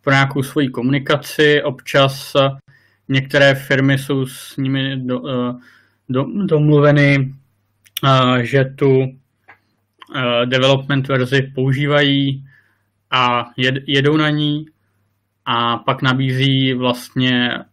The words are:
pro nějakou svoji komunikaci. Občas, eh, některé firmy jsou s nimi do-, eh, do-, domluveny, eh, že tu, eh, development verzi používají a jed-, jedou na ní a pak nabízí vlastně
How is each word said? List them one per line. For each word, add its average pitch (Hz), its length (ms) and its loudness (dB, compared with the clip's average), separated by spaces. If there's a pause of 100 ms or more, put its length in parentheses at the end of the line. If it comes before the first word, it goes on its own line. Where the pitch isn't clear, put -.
pro 139 120 0
nějakou 135 300 0
svoji 135 260 -2
komunikaci. 139 960 0
Občas, 139 720 -2
eh, 135 140 2 (580)
některé 139 480 2
firmy 135 420 0
jsou 135 280 -4
s - 320 -14
nimi 135 400 -4
do-, 127 320 -6
eh, 123 240 -4 (560)
do-, 143 360 -2
domluveny, 147 880 4 (720)
eh, 127 400 2
že 135 200 2
tu, 135 360 2 (1120)
eh, 123 300 0
development 135 600 0
verzi 131 340 0
používají 139 1040 0 (640)
a 123 460 0
jed-, 131 300 -2
jedou 143 300 2
na 151 120 0
ní 151 360 -2 (800)
a 120 320 -2
pak 131 240 -4
nabízí 131 720 0
vlastně 123 840 -2 (140)